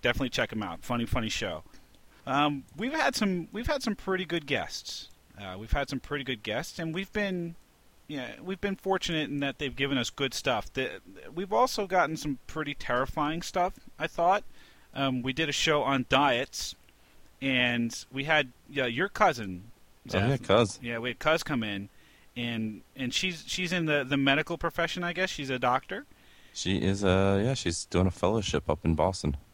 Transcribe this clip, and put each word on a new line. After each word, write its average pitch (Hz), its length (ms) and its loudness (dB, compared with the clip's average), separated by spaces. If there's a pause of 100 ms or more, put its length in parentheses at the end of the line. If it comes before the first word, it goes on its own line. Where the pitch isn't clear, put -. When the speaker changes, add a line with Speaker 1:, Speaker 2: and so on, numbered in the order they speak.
Speaker 1:
Definitely 123 260 2
check 117 240 0
him 107 100 -4
out. 87 200 -6
Funny, 117 240 -2
funny 110 240 0
show. 87 320 -4 (640)
Um, 143 380 0 (120)
we've 233 160 -4
had 285 240 2
some, 185 340 0
we've 226 160 -6
had 285 160 0
some 214 140 -2
pretty 185 300 -2
good 160 200 -2
guests. - 640 -4 (320)
Uh, 95 180 -10
we've 110 140 -2
had 143 160 2
some 135 120 -4
pretty 143 240 -6
good 123 180 -4
guests, 113 360 -4
and 165 160 -6
we've 190 200 -6
been, 180 400 -4 (540)
yeah, 127 240 -8 (100)
we've 185 180 -6
been 202 160 -2
fortunate 170 540 0
in 143 100 -2
that 139 180 -2
they've 131 160 -4
given 135 220 0
us 120 140 0
good 139 240 -2
stuff. 117 400 0
The, 98 260 -4 (340)
we've 185 200 -4
also 233 320 4
gotten 170 320 2
some 143 280 -4
pretty 147 280 -4
terrifying 147 680 0
stuff, 180 320 0 (260)
I 156 80 -4
thought. 185 380 2 (520)
Um, 135 260 0
we 131 100 0
did 151 160 0
a 143 40 -2
show 147 300 4
on 127 260 2
diets, 135 680 2 (680)
and 123 720 0
we 135 120 -6
had, 147 280 4 (260)
uh, 135 60 2
your 127 240 0
cousin, 113 560 2 (500)
Speaker 2:
Oh, 95 40 4
yeah, 101 180 4
Speaker 1:
Zeph. - 80 -4
Speaker 2:
Cuz. 104 360 6
Speaker 1:
Yeah, 117 180 -6
we 120 120 -4
had 113 80 -8
Cuz 160 240 2
come 123 220 -2
in, 101 240 -6 (480)
and, 113 460 -4 (120)
and 131 180 -4
she's, 180 340 -2
she's 180 260 -4
in 175 140 0
the, 147 180 2
the 135 120 0
medical 139 400 2
profession, 170 460 -2
I 175 100 -4
guess. 180 180 -2
She's 135 200 -6
a 127 80 -2
doctor. 131 480 0 (460)
Speaker 2:
She 95 240 -2
is, 98 260 2
uh, 98 420 6
yeah, 135 100 2
she's - 320 -4
doing 90 200 4
a 92 60 4
fellowship 92 580 0
up 78 140 0
in 82 100 4
Boston. 78 420 2 (180)